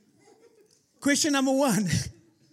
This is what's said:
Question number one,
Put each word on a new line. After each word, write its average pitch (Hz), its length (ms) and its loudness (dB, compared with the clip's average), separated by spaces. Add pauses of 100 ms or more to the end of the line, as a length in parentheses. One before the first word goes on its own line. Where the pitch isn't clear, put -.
(1000)
Question 285 340 0
number 269 180 0
one, 226 380 0 (640)